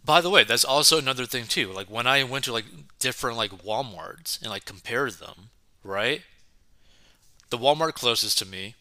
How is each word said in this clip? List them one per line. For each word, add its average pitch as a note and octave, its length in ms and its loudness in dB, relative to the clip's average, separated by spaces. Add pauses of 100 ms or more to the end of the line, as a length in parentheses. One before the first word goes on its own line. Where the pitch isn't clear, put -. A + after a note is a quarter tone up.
By D#3+ 160 6
the F3+ 100 -2
way, E3 140 6
that's A#2 200 2
also D3 340 4
another B2+ 280 -2
thing A#2+ 200 -6
too. G#2 260 -2
Like, G2 160 -10
when A#2 180 -2
I C3+ 180 4
went C3 220 -4
to, B2+ 60 -4
like, A2+ 140 -2 (320)
different, B2 380 -4
like, F#2+ 280 -4
Walmarts G#2+ 760 -6
and, A2 100 -10
like, G2 140 -8
compared A2+ 500 -4
them, F#2 360 -20 (340)
right? G#2 380 -2 (1300)
The A#2+ 80 -2
Walmart D3+ 360 2
closest A2+ 440 0
to G2+ 80 -4
me F#2+ 340 -12